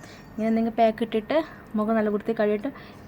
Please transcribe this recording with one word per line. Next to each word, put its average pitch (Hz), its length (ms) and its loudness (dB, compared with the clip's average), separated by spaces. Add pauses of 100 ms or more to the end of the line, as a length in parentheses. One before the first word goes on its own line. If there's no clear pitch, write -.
(320)
ഇങ്ങനെ 220 200 -2
എന്തെങ്കിലും 226 300 2
പാക്ക് 220 260 4
ഇട്ടിട്ട് 226 300 0 (400)
മുഖം 220 200 2
നല്ല 214 180 2
വൃത്തി 226 260 -2
കഴുകിയിട്ട് 208 280 0 (380)